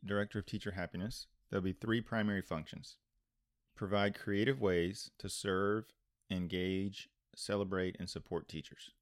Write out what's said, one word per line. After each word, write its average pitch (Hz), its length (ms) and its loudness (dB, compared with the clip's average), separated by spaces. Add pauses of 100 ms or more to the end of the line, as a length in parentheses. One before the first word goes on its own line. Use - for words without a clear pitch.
Director 101 340 0
of 98 60 -4
Teacher 104 260 -4
Happiness, 92 560 -4 (220)
there'll 98 140 0
be 95 80 2
three 113 300 0
primary 104 400 0
functions. - 560 -6 (760)
Provide 101 460 2
creative 113 400 2
ways 92 580 2
to 101 120 -8
serve, 101 560 2 (440)
engage, 92 800 0 (260)
celebrate, 95 640 0
and 90 100 -6
support - 380 -6
teachers. - 440 -12 (100)